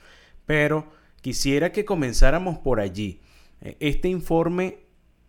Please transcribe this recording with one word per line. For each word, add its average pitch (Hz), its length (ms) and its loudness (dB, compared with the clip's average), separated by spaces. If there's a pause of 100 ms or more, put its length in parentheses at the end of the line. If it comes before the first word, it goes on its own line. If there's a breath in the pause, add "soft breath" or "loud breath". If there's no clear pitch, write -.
(460 soft breath)
Pero 151 580 -2 (180)
quisiera 143 500 -2
que 208 120 -4
comenzáramos 156 720 4
por 123 200 0
allí. 98 420 -6 (400 soft breath)
Eh, - 200 -16
este 147 260 0
informe, 175 800 -2 (440)